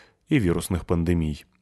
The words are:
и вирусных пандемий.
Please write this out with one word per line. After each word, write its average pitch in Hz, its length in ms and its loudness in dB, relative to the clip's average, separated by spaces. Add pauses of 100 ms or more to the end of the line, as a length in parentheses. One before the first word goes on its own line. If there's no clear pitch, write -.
(280)
и 143 100 2
вирусных 85 460 0
пандемий. 85 640 -2 (140)